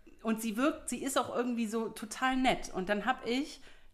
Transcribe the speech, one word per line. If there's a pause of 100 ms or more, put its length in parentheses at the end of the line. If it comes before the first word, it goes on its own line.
(220)
und
sie
wirkt,
sie
ist
auch
irgendwie
so
total
nett.
Und
dann
hab
ich (340)